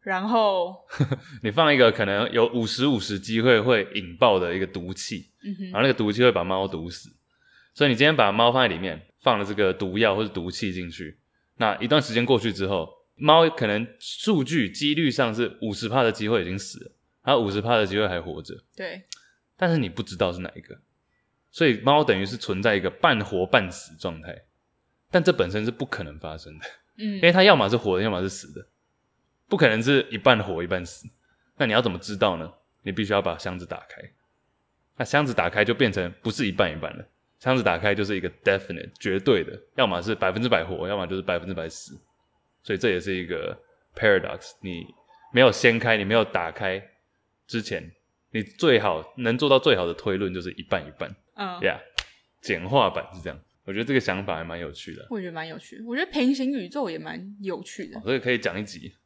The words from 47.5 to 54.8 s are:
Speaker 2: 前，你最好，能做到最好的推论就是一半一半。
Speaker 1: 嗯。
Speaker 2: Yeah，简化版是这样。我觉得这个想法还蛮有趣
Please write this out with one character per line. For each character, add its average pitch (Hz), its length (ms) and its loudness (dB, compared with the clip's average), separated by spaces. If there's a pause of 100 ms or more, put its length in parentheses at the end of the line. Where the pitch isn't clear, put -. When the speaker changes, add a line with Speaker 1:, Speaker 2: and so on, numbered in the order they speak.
Speaker 2:
前， 85 320 -10 (380)
你 110 120 -4
最 123 380 2
好， 85 380 -2
能 120 180 0
做 143 140 2
到 131 80 8
最 127 180 4
好 90 100 0
的 85 60 -2
推 95 240 -2
论 95 160 -2
就 90 80 -8
是 87 120 -8
一 - 100 -16
半 90 240 -4
一 73 120 -18
半。 92 160 -10 (200)
Speaker 1:
嗯。 180 260 -10
Speaker 2:
Yeah， - 200 -2 (600)
简 87 260 -4
化 117 220 2
版 - 240 -6
是 90 80 -18
这 85 80 -12
样。 76 100 -14 (260)
我 98 80 -10
觉 98 60 -4
得 117 60 -4
这 113 80 -4
个 127 80 4
想 98 240 -4
法 90 120 -4
还 80 80 -8
蛮 85 140 -10
有 82 140 -10
趣 - 220 -16